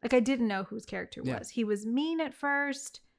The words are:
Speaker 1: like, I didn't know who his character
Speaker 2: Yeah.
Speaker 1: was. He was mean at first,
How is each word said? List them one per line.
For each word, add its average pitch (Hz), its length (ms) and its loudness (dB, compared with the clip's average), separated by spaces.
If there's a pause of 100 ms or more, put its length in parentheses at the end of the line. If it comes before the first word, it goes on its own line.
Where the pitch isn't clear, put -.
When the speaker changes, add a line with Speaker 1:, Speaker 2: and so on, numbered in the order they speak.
Speaker 1:
like, 240 100 2
I 247 80 8
didn't 240 260 2
know 190 160 0
who 208 120 -10
his - 100 -10
character - 380 -8
Speaker 2:
Yeah. 123 160 -2
Speaker 1:
was. - 100 -12
He 233 160 0
was 208 200 0
mean 311 360 0
at 302 120 -2
first, 285 680 -2 (180)